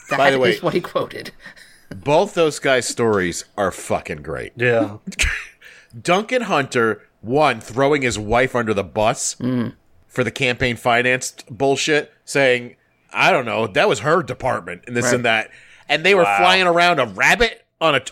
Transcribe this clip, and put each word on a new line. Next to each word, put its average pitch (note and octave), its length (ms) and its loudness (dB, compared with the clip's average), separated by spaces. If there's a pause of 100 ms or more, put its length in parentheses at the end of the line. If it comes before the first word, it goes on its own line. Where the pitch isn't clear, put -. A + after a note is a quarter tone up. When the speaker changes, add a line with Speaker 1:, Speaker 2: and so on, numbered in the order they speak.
(100)
Speaker 1:
That C#3 60 -2
Speaker 2:
By C#3 140 4
the C3+ 80 2
way, B2 140 2
Speaker 1:
is G#2 100 -4
what E3 120 -2
he F3 60 0
quoted. - 520 -8 (600)
Speaker 2:
both D3 420 0
those D#3+ 260 0
guys' C3 260 2
stories G2+ 600 0 (120)
are F#2+ 140 0
fucking E2+ 500 -6
great. C2 340 -10
Speaker 3:
Yeah. A2+ 420 0 (500)
Speaker 2:
<laughs> - 520 -20
Duncan A3 420 0
Hunter, C3 600 0 (180)
one, B2 400 2
throwing C#3 420 0
his A2+ 160 -2
wife A#2 360 0
under A2 200 0
the G2 100 -2
bus G#2+ 560 -2
Speaker 1:
Mm. B2 340 -4 (320)
Speaker 2:
for - 180 -4
the B2 60 -4
campaign B2 460 -2
finance B2 580 0 (160)
bullshit, C#3 640 -2 (120)
saying, B2 520 0 (360)
"I C#3 180 2
don't C#3+ 160 2
know, A2 200 -2
that G#2 220 0
was B2 120 0
her D#3 220 0
department," A2+ 640 -6
and A#2+ 100 -6
this A#2+ 100 0
Speaker 1:
Right. A#2+ 80 0
Speaker 2:
and A#2+ 100 -2
that. A2+ 260 0 (380)
And D3+ 160 0
they F#3+ 100 4
were F3+ 100 6
Speaker 4:
Wow. G3+ 140 2
Speaker 2:
flying F#3 280 4
around F3 340 4
a B2 60 0
rabbit D#3+ 580 0 (160)
on D#3+ 140 2
a, C3 180 0